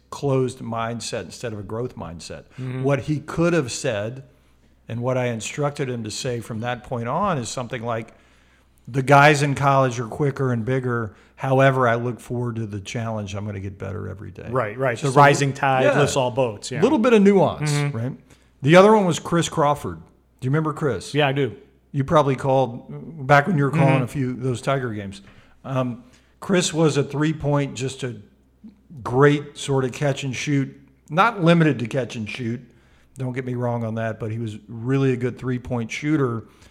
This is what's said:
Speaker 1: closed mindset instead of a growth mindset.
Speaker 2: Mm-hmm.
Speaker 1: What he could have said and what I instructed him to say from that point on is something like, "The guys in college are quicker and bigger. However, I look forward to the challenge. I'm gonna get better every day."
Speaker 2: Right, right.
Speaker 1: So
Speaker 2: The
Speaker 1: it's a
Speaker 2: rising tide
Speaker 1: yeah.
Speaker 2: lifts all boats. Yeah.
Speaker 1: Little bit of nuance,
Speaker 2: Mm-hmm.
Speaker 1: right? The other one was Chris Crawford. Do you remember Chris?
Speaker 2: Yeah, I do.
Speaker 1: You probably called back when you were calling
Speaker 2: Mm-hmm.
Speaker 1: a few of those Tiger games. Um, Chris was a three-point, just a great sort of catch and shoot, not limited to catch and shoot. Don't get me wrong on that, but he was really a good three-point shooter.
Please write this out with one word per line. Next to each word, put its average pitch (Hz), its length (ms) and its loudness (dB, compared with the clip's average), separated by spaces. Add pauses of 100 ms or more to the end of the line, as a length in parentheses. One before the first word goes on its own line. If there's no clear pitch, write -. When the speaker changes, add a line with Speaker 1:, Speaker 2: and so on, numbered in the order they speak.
(120)
Speaker 1:
closed 131 480 0
mindset 113 640 -6
instead - 280 -10
of 104 60 -8
a 104 40 -10
growth 113 320 -8
mindset. 82 480 -14 (160)
Speaker 2:
Mm-hmm. 127 240 -6
Speaker 1:
What 139 180 0
he 151 180 -4
could 170 340 0
have 139 180 0
said 120 520 -4 (640)
and 113 140 -8
what 127 160 -2
I 127 80 0
instructed 135 640 -4
him 120 140 -6
to 107 80 -10
say 120 280 -6
from 110 220 -10
that 120 220 -6
point 117 260 -6
on 175 300 -2
is 113 100 -6
something 120 340 -8
like, 117 300 -6 (760)
"The 127 160 -2
guys 143 380 8
in 143 140 0
college 135 440 2
are 120 80 -6
quicker 135 460 -2
and 117 100 -2
bigger. 120 520 -4 (200)
However, 131 520 4
I 113 80 2
look 120 240 -4
forward 120 360 -6
to 113 100 -6
the 104 140 -8
challenge. 107 560 -8
I'm 101 100 -8
gonna 101 140 -8
get 95 180 -10
better 98 300 -10
every 95 240 -12
day." - 180 -16
Speaker 2:
Right, 117 280 -2
right. 127 200 0
Speaker 1:
So - 60 -6
Speaker 2:
The 143 60 0
Speaker 1:
it's 131 80 0
a - 20 12
Speaker 2:
rising 143 340 6
tide 131 300 2
Speaker 1:
yeah. 143 160 4
Speaker 2:
lifts 143 160 2
all 127 160 0
boats. 113 400 -2
Yeah. 120 100 -6
Speaker 1:
Little 285 180 4
bit 240 140 4
of 214 80 8
nuance, 151 520 4
Speaker 2:
Mm-hmm. 143 240 -2
Speaker 1:
right? 120 140 -4 (500)
The 147 140 6
other 196 200 10
one 208 100 4
was 160 140 0
Chris 170 300 -2
Crawford. 143 480 0 (420)
Do - 60 -6
you 127 60 -2
remember 156 220 0
Chris? 123 400 -4
Speaker 2:
Yeah, 143 140 2
I 135 60 2
do. 135 220 -2 (360)
Speaker 1:
You 139 120 0
probably 143 320 2
called 135 920 -4
back 143 180 6
when 190 120 0
you 143 80 2
were 135 60 0
calling 156 240 4
Speaker 2:
Mm-hmm. 123 80 2
Speaker 1:
a 117 40 -4
few 127 240 -4
of 120 100 -8
those 123 200 -2
Tiger 131 320 -2
games. 98 280 -10 (440)
Um, 127 380 -4 (360)
Chris 180 340 0
was 151 240 4
a 139 60 4
three-point, 143 720 -2
just 123 280 -8
a 120 120 -8 (880)
great 139 540 2
sort 135 280 -2
of 123 60 -4
catch 139 320 -2
and 131 120 -6
shoot, 135 400 -2 (340)
not 196 340 0
limited 160 360 6
to 120 80 -4
catch 120 280 -6
and 110 140 -6
shoot. 123 320 -6 (560)
Don't 127 160 -6
get 127 120 -6
me 123 100 -6
wrong 120 280 -4
on 113 120 -4
that, 113 240 -4
but 113 120 -6
he 113 80 -6
was 110 180 -8 (100)
really 131 460 0
a 123 40 -2
good 127 200 -4
three-point 123 540 -4
shooter. 139 520 -2 (280)